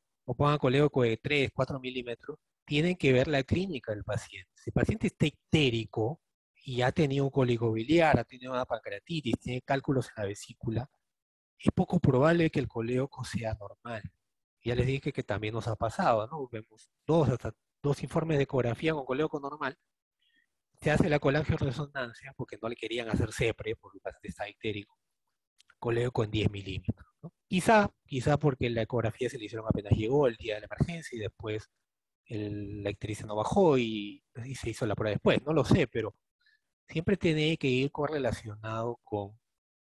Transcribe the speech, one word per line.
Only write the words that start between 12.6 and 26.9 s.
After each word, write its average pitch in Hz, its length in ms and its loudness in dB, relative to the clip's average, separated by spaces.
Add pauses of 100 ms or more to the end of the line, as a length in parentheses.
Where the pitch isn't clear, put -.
el 117 80 -4
colédoco 123 560 -4
sea 110 300 -6
normal. 107 480 -12 (600)
Ya 120 120 -2
les 123 120 2
dije 135 260 -2
que 131 100 -6
también 107 320 -4
nos 110 120 -4
ha 110 100 -4
pasado, 113 500 0
¿no? 143 220 -8
Vemos - 420 -16 (160)
dos, 151 220 4
hasta 117 260 -2 (280)
dos 143 200 0
informes 160 340 0
de 139 80 4
ecografía 123 480 0
con 147 140 -4
colédoco 147 340 -2
normal. 139 380 -6 (1000)
Se 156 100 2
hace 156 180 4
la 147 100 2
colangioresonancia 139 1160 -2
porque 120 240 -10
no 113 80 -6
le 120 80 -6
querían 117 320 -6
hacer 107 240 0
cepre, 113 440 -2
porque - 220 -20
el - 40 -20
paciente - 260 -12
está 104 200 -10
ictérico. 104 500 -8 (800)
Colédoco 117 460 0
en 107 60 -6
diez 104 200 2
milímetros, 98 560 -8 (160)